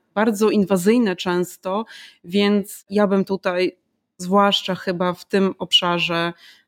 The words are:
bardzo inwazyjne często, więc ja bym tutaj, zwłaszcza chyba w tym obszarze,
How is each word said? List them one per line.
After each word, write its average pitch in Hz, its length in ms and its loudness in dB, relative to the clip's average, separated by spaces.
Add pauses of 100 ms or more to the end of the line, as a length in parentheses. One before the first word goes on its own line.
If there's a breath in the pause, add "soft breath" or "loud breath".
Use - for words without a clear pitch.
(160)
bardzo 214 340 2
inwazyjne 196 680 2
często, 185 680 -4 (380 loud breath)
więc 202 640 0
ja 208 180 2
bym 196 180 2
tutaj, 185 520 -2 (400)
zwłaszcza 196 580 0
chyba 180 380 -4
w - 120 -18
tym 190 340 0
obszarze, 175 720 -2 (340 soft breath)